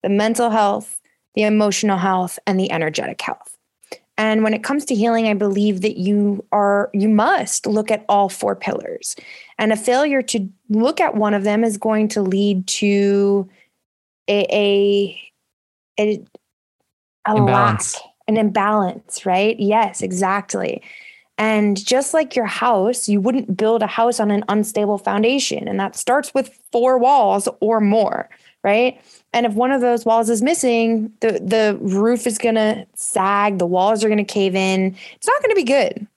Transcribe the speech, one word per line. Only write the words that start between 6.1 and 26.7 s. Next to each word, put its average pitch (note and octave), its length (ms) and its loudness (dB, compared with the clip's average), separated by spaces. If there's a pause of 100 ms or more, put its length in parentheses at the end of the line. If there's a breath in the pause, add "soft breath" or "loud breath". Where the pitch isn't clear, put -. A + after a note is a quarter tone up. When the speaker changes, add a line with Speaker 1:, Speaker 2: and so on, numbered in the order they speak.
Speaker 1:
are, G3+ 420 2
you G#3 160 0
must A3 560 0
look G#3+ 240 -2
at G#3+ 180 -2
all G3+ 220 2
four G3+ 260 -4
pillars. - 600 -8 (420 loud breath)
And A3 160 0
a - 20 2
failure C4 480 0
to G3 240 -4 (220)
look A#3 300 0
at E4 160 0
one G#3 180 0
of G3+ 100 -2
them G#3 200 0
is G#3+ 140 -2
going G#3+ 320 0
to G#3+ 120 -2
lead G3 460 0
to G3+ 840 0 (800 soft breath)
a, G3+ 220 2
a, G3+ 800 0 (680)
a, G#3+ 240 -2 (1000)
a G#3+ 100 0
Speaker 2:
Imbalance. G3+ 600 2
Speaker 1:
lack, - 80 -16 (240)
an G#3+ 100 0
imbalance, G#3 880 -2
right? G3+ 340 0
Yes, G#3 420 0
exactly. F#3+ 800 -4 (560 loud breath)
And G#3 460 0
just C4+ 300 0
like D#4 220 0
your A#3 100 0
house, A3+ 640 0
you G3+ 100 2
wouldn't A3+ 380 -2
build A3 240 2
a G#3 60 -2
house A#3 320 0
on G#3 120 0
an G3+ 160 0
unstable G#3 520 0
foundation. A3 680 -2
And G3 120 -4
that G3 160 -6
starts C#4 380 -2
with - 260 -4 (120)